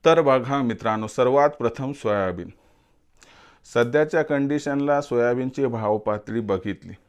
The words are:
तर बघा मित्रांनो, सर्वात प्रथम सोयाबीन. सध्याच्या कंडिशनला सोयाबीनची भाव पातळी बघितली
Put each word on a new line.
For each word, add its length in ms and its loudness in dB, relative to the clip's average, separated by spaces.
तर 160 6
बघा 400 2
मित्रांनो, 460 -2
सर्वात 440 4
प्रथम 420 -4
सोयाबीन. 560 -4
सध्याच्या 540 2
कंडिशनला 800 0
सोयाबीनची 640 -2
भाव 320 -2
पातळी 440 -4
बघितली 520 -6